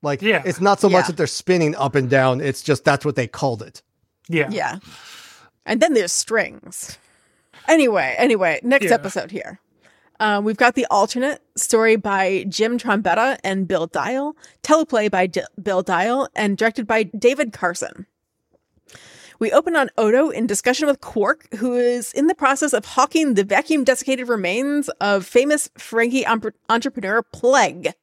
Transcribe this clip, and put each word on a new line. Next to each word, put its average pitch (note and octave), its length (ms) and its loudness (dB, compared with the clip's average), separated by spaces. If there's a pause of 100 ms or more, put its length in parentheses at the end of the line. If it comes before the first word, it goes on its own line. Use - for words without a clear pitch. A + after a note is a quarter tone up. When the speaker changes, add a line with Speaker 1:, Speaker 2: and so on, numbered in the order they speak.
Speaker 1:
like, C#3+ 200 -4
Speaker 2:
Yeah. G3 240 0
Speaker 1:
it's C3 160 -4
not G3 180 4
so G3+ 100 4
much F3+ 140 4
Speaker 3:
Yeah. - 40 -2
Speaker 1:
that E3 100 -6
they're D#3 100 0
spinning E3+ 480 0
up C3+ 200 -2
and C3 140 0
down, C3 320 2
it's C#3 200 -4
just C#3+ 240 0
that's C#3 200 2
what C#3+ 100 -4
they B2 120 -4
called A#2 340 -6
it. C3+ 200 -20 (460)
Speaker 2:
Yeah. D#3 220 -2
Speaker 3:
Yeah. - 280 -6 (880)
And - 160 0
then D#4+ 120 4
there's G#3+ 180 2
strings. - 880 -6 (680)
Anyway, G#3+ 500 2
anyway, F#3+ 460 2
next B3 220 2
Speaker 2:
Yeah. E3+ 80 4
Speaker 3:
episode F#3 380 -4
here. G3 280 -12 (640)
Um, G#3 220 0
we've G#3+ 140 -2
got B3 180 4
The C4 160 0
Alternate, B3 500 0 (140)
story A3 400 2
by G3 540 -2
Jim A3+ 280 -2
Trombetta A3 680 0
and F#3+ 240 -2
Bill E3+ 200 -2
Dial, C4 480 -4 (280)
teleplay C4+ 460 2
by F#3+ 180 0
D-, F3+ 140 -4 (200)
Bill F#3 200 -2
Dial, G3 540 0
and G3+ 220 -2
directed A3+ 300 -2
by A3 160 2
David A#3+ 500 0
Carson. - 520 -6 (1300)
We A3+ 140 -2
open E4 240 4
on C4+ 200 2
Odo A#3+ 320 4
in A#3 180 -4
discussion B3+ 400 0
with C#4 120 0
Quark, A#3 560 -2
who A#3+ 200 -4
is A#3+ 360 0
in C#4 160 0
the F4+ 80 2
process C4+ 380 0
of A#3+ 100 0
hawking C#4 520 0
the G3 100 2
vacuum-desiccated B3+ 840 0
remains A#3+ 600 -2 (100)
of G3 260 0
famous C#4+ 520 2
Ferengi A#3 500 -2
entre-, G#3+ 240 -2 (180)
entrepreneur A3+ 520 -2
Plague. F3+ 800 0